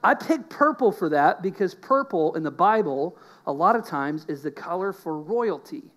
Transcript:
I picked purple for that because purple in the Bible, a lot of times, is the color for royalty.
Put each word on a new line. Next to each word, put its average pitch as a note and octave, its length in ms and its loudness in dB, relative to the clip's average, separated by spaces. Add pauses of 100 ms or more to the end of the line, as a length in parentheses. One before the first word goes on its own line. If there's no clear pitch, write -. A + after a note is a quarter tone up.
I A#3+ 120 4
picked - 340 -2
purple C4+ 420 2
for F#3 180 -2
that D3 340 4
because F#3+ 320 -2
purple G#3 600 0
in D#3+ 60 -4
the D#3 80 -2
Bible, E3+ 640 0 (300)
a - 60 -4
lot F3 240 4
of A3 100 -2
times, D3+ 420 -4
is C#3+ 140 -8
the D3+ 80 -6
color F#3 420 -6
for E3 280 -8
royalty. F#3+ 640 -4 (140)